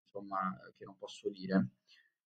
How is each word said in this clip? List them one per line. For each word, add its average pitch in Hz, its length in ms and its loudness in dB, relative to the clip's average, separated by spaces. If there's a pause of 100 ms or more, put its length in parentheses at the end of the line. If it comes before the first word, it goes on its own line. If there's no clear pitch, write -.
insomma, 95 560 -2 (200)
che - 80 -14
non 98 120 -14
posso - 320 -4
dire. 95 420 4 (560)